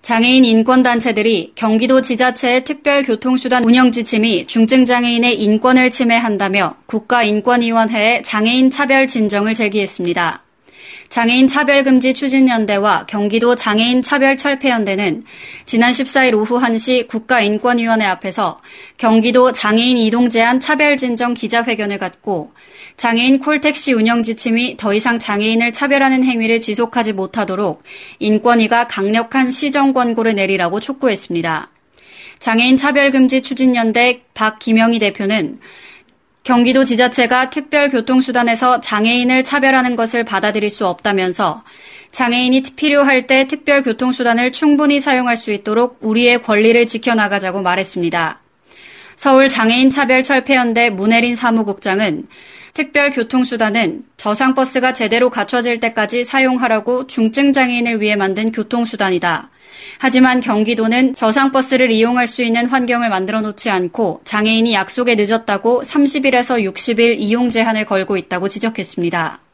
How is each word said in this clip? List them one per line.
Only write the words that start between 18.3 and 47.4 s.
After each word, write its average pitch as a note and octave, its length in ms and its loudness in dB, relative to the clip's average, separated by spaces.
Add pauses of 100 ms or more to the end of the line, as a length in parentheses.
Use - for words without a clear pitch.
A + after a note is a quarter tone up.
경기도 A#3+ 540 4
장애인 A#3+ 460 2
이동제한 A#3 600 2
차별진정 C4 760 0
기자회견을 A3 640 -4
갖고 F3+ 520 -8 (460)
장애인 A#3+ 420 2
콜택시 D4 540 -2
운영 A#3 300 2
지침이 A3+ 540 -4
더 G#3 160 -2
이상 A3+ 260 0
장애인을 A3+ 540 -2
차별하는 C4+ 500 0
행위를 A3+ 360 0
지속하지 A3+ 540 -2
못하도록 F#3+ 680 -4 (360)
인권위가 A3+ 680 2
강력한 A#3 640 -2
시정 C#4 420 0
권고를 A#3 400 0
내리라고 F#3+ 460 -2
촉구했습니다. F#3+ 880 -4 (720)
장애인 B3 380 2
차별금지 C4+ 640 2
추진연대 A#3+ 840 0 (100)
박기명희 A3 640 0
대표는 G3+ 600 -2 (840)
경기도 B3 400 4
지자체가 B3 640 0
특별교통수단에서 B3+ 1300 0
장애인을 B3 640 0
차별하는 C4 520 0
것을 A#3 280 -2
받아들일 G#3 460 -2
수 G#3 160 -6
없다면서 F#3 800 -2 (480)
장애인이 B3+ 500 0 (140)
필요할 C#4 500 2
때 C4 220 2
특별교통수단을 B3+ 1040 0
충분히 D4 480 2
사용할 B3+ 380 0
수 A3 140 -8
있도록 G#3+ 500 -2
우리의 A#3+ 420 2
권리를 A3+ 420 4
지켜나가자고 G3+ 800 -2